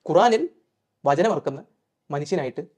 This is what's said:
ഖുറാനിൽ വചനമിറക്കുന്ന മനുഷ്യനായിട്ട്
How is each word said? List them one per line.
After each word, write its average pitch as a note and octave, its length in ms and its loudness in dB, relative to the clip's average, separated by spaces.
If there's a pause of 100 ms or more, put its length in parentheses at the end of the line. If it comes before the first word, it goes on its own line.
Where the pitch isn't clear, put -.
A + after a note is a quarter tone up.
ഖുറാനിൽ A#3 400 4 (560)
വചനമിറക്കുന്ന D3+ 600 0 (460)
മനുഷ്യനായിട്ട് D3 500 -6 (160)